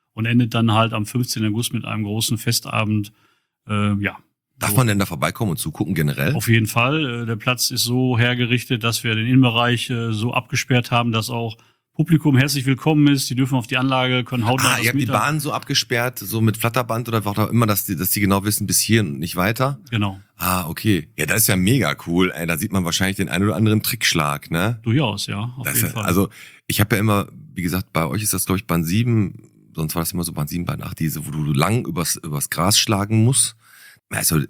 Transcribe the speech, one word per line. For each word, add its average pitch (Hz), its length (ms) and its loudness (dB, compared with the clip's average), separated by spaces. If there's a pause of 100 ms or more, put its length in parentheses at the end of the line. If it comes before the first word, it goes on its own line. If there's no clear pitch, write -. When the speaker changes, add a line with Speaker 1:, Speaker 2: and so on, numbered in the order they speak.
(120)
Speaker 1:
und 110 140 -4
endet 117 280 2
dann 113 180 4
halt 113 200 4
am 107 140 -4
fünfzehnten 117 460 -2
August 117 200 -4
mit 113 120 -6
einem 110 200 -4
großen 107 340 -2
Festabend, 107 760 -2 (560)
äh, 104 340 0
ja. 95 160 -4 (400)
Speaker 2:
Darf - 120 -2
Speaker 1:
So. 101 60 0
Speaker 2:
man 127 100 6
denn 104 140 2
da 95 60 0
vorbeikommen 85 440 -4
und 76 80 -2
zugucken - 360 -4
generell? 73 400 0
Speaker 1:
Auf 113 140 -2
jeden 113 180 4
Fall. 123 560 -2
Äh, 117 40 -6
der 113 100 -4
Platz 123 340 -2
ist 123 140 -2
so 127 340 2
hergerichtet, 120 680 0
dass 117 200 -2
wir 113 120 0
den 110 100 0
Innenbereich, 120 640 4
äh, 117 220 -2
so 110 200 -2
abgesperrt 123 600 0
haben, 117 200 2
dass 113 160 -2
auch 117 280 -6 (360)
Publikum 151 440 4
herzlich 135 300 2
willkommen 147 420 4
ist. 139 220 2
Die 120 60 -4
dürfen 131 200 0
auf 117 120 -2
die 131 80 -2
Anlage, 127 480 2
können 120 220 -2
hautnah 127 220 2
Speaker 2:
Ah, 131 80 2
Speaker 1:
das 120 80 -2
Speaker 2:
ihr 113 60 2
habt 131 100 -2
die 131 60 0
Speaker 1:
miter- - 60 -2
Speaker 2:
Bahn 135 280 2
so 131 120 -4
abgesperrt, 120 680 -2
so 101 220 -4
mit 110 160 4
Flatterband 117 520 -2
oder 113 160 0
was 101 140 -2
auch 104 120 2
immer, 117 160 4
dass 104 180 0
die, 98 120 -2
dass 92 140 -2
die 104 100 0
genau 98 240 4
wissen, 104 220 0
bis 90 140 2
hier 113 220 4
und 73 160 -4
nicht 82 180 -6
weiter? 117 420 0 (120)
Speaker 1:
Genau. 101 300 -2 (160)
Speaker 2:
Ah, 90 320 -2
okay. 82 480 0
Ja, 76 100 -2
das 98 160 0
ist - 60 2
ja 101 80 2
mega 92 400 2 (100)
cool. 90 260 2
Ey, 82 140 -4
da 82 120 -2
sieht 101 140 -4
man 92 120 0
wahrscheinlich 95 320 -2
den 82 120 -4
einen 85 160 0
oder 101 120 0
anderen 107 260 4
Trickschlag, 73 680 -2
ne? 98 320 -2
Speaker 1:
Durchaus, 113 460 -2
ja, 107 280 -6
auf 127 80 -10
Speaker 2:
Das - 120 -4
Speaker 1:
jeden 113 120 0
Speaker 2:
ist - 60 -8
ja, - 60 -6
Speaker 1:
Fall. 208 80 -4
Speaker 2:
also, 90 200 2 (380)
ich - 140 -2
hab 104 120 2
ja 110 60 2
immer, 104 300 2 (260)
wie 95 80 -6
gesagt, 87 300 -4
bei 80 140 0
euch 82 160 -4
ist 104 120 -2
das, 95 120 -2
glaub 92 120 2
ich, - 80 -8
Bahn 85 180 2
sieben, 110 680 0 (220)
sonst 78 220 -6
war 85 80 -2
das 82 100 -4
immer 87 120 -4
so 85 80 -6
Bahn 78 160 -4
sieben, 87 160 -4
Bahn 73 180 -6
acht, 80 180 -12
diese, 78 260 -2
wo - 40 -8
du 76 220 -2
lang 90 340 2
übers, 82 300 -4
übers 73 340 -6
Gras 90 280 2
schlagen 107 460 2
musst. - 300 2 (580)
Ja, - 80 -4
ist 73 80 0
so 80 220 2